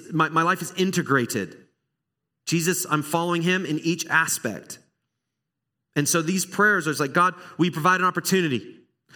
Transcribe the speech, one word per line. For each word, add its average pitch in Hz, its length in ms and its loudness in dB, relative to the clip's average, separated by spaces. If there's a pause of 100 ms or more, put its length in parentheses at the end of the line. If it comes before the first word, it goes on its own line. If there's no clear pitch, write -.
(120)
my, 156 180 2
my 160 120 2
life 180 220 0
is - 140 -10
integrated. 131 800 0 (920)
Jesus, 170 420 0
I'm 151 140 0
following 170 400 0
him 185 200 0
in 156 140 -2
each 165 300 -2
aspect. - 720 -2 (1160)
And 147 140 0
so 165 140 0
these 180 200 -2
prayers 196 440 2
are 151 60 0
like, 135 200 -4
"God, 175 220 2 (240)
will 165 60 4
you 175 60 0
provide 180 280 2
an 185 80 2
opportunity? 170 720 0 (360)